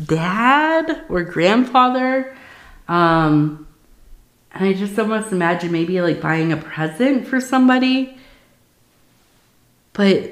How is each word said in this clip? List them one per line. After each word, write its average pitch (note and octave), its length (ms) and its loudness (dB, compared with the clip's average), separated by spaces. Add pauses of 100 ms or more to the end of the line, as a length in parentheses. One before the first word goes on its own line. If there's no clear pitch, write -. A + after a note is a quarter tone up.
dad C4 1080 0
or F3 140 -2
grandfather. B3+ 1080 0 (540)
Um, D#3+ 760 2 (840)
and F#3+ 120 -4
I G3 80 2
just G3 260 -4
almost G#3+ 320 -2
imagine F3 400 -2
maybe E3+ 300 -2
like D#3+ 200 -2
buying D#3+ 320 -2
a D3+ 40 -2
present D#3+ 680 -2
for C4 140 -2
somebody. C4 760 2 (1800)
But G3 400 2